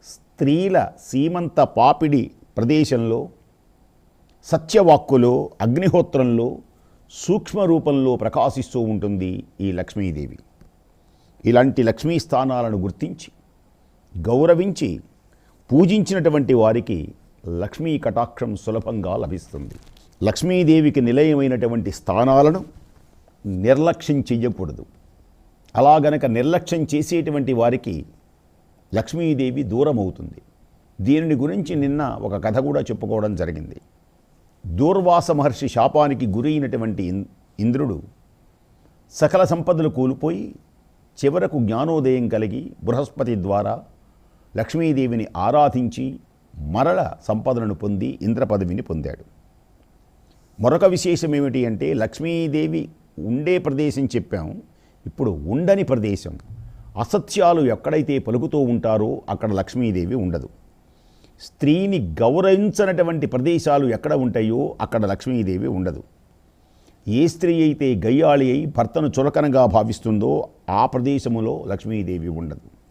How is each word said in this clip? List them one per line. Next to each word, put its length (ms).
స్త్రీల 840
సీమంత 600
పాపిడి 720
ప్రదేశంలో, 720
సత్యవాక్కులో, 1040
అగ్నిహోత్రంలో 960
సూక్ష్మ 500
రూపంలో 560
ప్రకాశిస్తూ 640
ఉంటుంది 640
ఈ 120
లక్ష్మీదేవి. 680
ఇలాంటి 380
లక్ష్మీ 360
స్థానాలను 600
గుర్తించి, 540
గౌరవించి, 800
పూజించినటువంటి 840
వారికి 580
లక్ష్మీ 400
కటాక్షం 580
సులభంగా 600
లభిస్తుంది. 580
లక్ష్మీదేవికి 760
నిలయమైనటువంటి 920
స్థానాలను 720
నిర్లక్ష్యం 720
చెయ్యకూడదు. 680
అలా 200
గనక 300
నిర్లక్ష్యం 680
చేసేటువంటి 580
వారికి 540
లక్ష్మీదేవి 680
దూరమవుతుంది. 800
దీనిని 340
గురించి 400
నిన్న 460
ఒక 240
కథ 140
కూడా 220
చెప్పుకోవడం 540
జరిగింది. 460
దూర్వాస 640
మహర్షి 380
శాపానికి 580
గురైనటువంటి 760
ఇం-, 220
ఇంద్రుడు 420
సకల 340
సంపదలు 440
కోల్పోయి, 680
చివరకు 340
జ్ఞానోదయం 680
కలిగి, 440
బృహస్పతి 580
ద్వారా 400
లక్ష్మీదేవిని 720
ఆరాధించి, 840
మరల 520
సంపదలను 460
పొంది, 480
ఇంద్ర 220
పదవిని 380
పొందాడు. 420
మరొక 220
విశేషం 500
ఏమిటి 320
అంటే, 280
లక్ష్మీదేవి 920
ఉండే 400
ప్రదేశం 460
చెప్పాం, 580
ఇప్పుడు 240
ఉండని 520
ప్రదేశం, 560
అసత్యాలు 720
ఎక్కడైతే 460
పలుకుతూ 400
ఉంటారో 680
అక్కడ 240
లక్ష్మీదేవి 640
ఉండదు. 340
స్త్రీని 800
గౌరవించనటువంటి 1080
ప్రదేశాలు 600
ఎక్కడ 240
ఉంటాయో 680
అక్కడ 260
లక్ష్మీదేవి 640
ఉండదు. 340
ఏ 180
స్త్రీ 360
అయితే 320
గయ్యాళి 560
అయి 160
భర్తను 520
చులకనగా 480
భావిస్తుందో 800
ఆ 160
ప్రదేశములో 800
లక్ష్మీదేవి 600
ఉండదు. 520